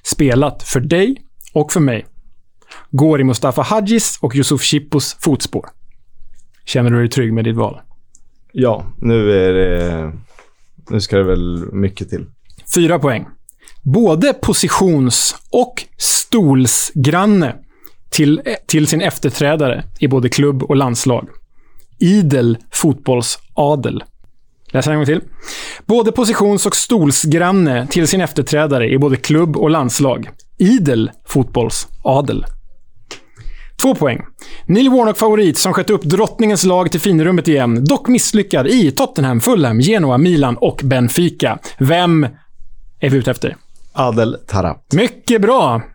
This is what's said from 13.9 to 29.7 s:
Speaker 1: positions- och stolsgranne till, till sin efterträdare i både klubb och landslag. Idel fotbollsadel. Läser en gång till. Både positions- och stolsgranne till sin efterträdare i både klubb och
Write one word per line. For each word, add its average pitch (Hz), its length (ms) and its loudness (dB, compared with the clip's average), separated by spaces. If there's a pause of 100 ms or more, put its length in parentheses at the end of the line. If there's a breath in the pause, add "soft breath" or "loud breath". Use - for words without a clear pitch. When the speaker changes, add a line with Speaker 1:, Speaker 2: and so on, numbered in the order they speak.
Speaker 1:
positions- 170 1000 0 (160)
och - 340 -2 (140)
stolsgranne 151 1600 2 (540 soft breath)
till, 151 300 2 (260)
till 156 200 2
sin 160 140 0
efterträdare 143 840 -2 (140)
i 147 100 0
både 127 200 2
klubb 143 340 0
och 143 140 0
landslag. 123 520 0 (680)
Idel 139 600 2 (120)
fotbollsadel. 139 1300 -2 (680)
Läser 135 180 0
en 151 60 0
gång 151 100 0
till. 156 140 0 (640 loud breath)
Både 226 240 2
positions- 202 560 0
och 196 100 -2
stolsgranne 160 1120 2
till 165 220 0
sin 190 120 0
efterträdare 143 720 0
i 135 60 2
både 139 180 2
klubb 151 400 0
och 160 140 0